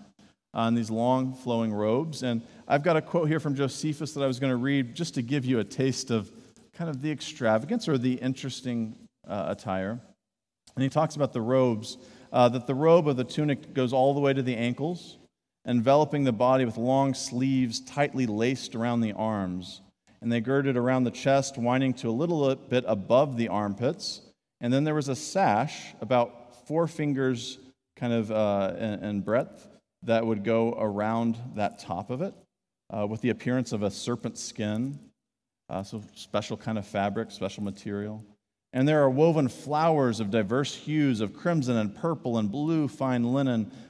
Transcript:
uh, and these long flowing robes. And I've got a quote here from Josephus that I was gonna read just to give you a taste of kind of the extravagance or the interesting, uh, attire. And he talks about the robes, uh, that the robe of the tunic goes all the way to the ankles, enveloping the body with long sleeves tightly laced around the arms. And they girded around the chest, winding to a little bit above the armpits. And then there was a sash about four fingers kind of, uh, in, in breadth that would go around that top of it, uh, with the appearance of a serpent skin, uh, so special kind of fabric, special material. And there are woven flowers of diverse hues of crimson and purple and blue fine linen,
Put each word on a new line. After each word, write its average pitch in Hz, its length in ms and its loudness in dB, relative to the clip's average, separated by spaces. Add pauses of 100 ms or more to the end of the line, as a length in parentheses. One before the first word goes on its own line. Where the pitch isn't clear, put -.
(540)
uh, 117 60 -2
and 117 180 2
these 110 100 -2
long 127 460 0
flowing 117 400 -2
robes. 123 480 0
And 120 180 -2 (260)
I've 147 180 0
got 170 120 4
a 208 60 0
quote 165 260 0
here 156 120 2
from 151 140 -2
Josephus 143 600 -4
that 139 80 -4
I 135 40 2
was 127 140 -2
gonna 135 160 0
read 131 380 0
just 165 220 -6
to 131 60 -2
give 127 220 -2
you 127 140 2
a 104 60 0
taste 131 460 -2
of 107 200 -2 (420)
kind 170 160 -6
of 135 140 -6
the 156 80 -2
extravagance 131 760 0
or 143 120 2
the 127 160 2
interesting, 123 840 -4 (320)
uh, 92 200 -4
attire. 101 520 -4 (760)
And 139 80 -2
he 135 60 2
talks 151 280 0
about 143 180 0
the 120 80 -2
robes, 120 560 2 (340)
uh, 123 160 8
that 120 180 -4
the 135 80 0
robe 160 340 6
of 131 100 2
the 127 60 0
tunic 147 500 -2
goes 127 180 0
all 135 220 4
the 143 60 -2
way 139 120 4
to 135 100 0
the 123 140 -2
ankles, 131 600 -4 (480)
enveloping 139 580 4
the 127 80 4
body 127 320 4
with 113 140 -4
long 131 340 2
sleeves 127 680 0
tightly 131 460 -2
laced 113 480 -2
around 117 260 0
the 110 120 0
arms. 92 680 -4 (400)
And 117 100 -2
they 117 80 2
girded 135 360 2
around 127 280 2
the 117 60 0
chest, 139 480 0
winding 127 360 2
to 123 140 -6
a 113 40 0
little 143 420 2
bit 123 320 -2
above 117 500 4
the 117 120 0
armpits. 104 720 -4 (380)
And 120 120 -2
then 139 120 2
there 151 100 0
was 143 140 -2
a 131 80 -2
sash 139 840 0
about - 640 0
four 165 200 0
fingers 135 720 -2 (380)
kind 120 160 -2
of, 110 180 0
uh, 101 480 2
in, 107 260 -4
in 104 160 -2
breadth 110 480 -2 (360)
that 117 200 2
would 110 200 -2
go 117 340 2
around 110 580 0 (200)
that 104 220 -2
top 98 320 -8
of 127 120 -4
it, 196 120 -6 (560)
uh, 104 160 -2
with 110 140 -4
the 123 100 2
appearance 123 420 -2
of 104 100 -2
a 101 80 2
serpent 117 480 -6
skin, 113 600 -4 (720)
uh, 95 140 -6
so 104 200 -10 (120)
special - 420 -6
kind 110 220 -4
of 98 80 -8
fabric, 104 440 -2
special 98 320 -8
material. 104 600 -8 (480)
And 131 140 2
there 151 160 6
are 135 80 6
woven 151 380 4
flowers 147 720 2
of 104 100 -2
diverse 113 440 0
hues 143 460 0
of 101 140 -2
crimson 139 420 0
and 104 180 0
purple 131 440 -2
and 104 140 0
blue 151 340 0
fine 123 460 0
linen, 127 400 0 (180)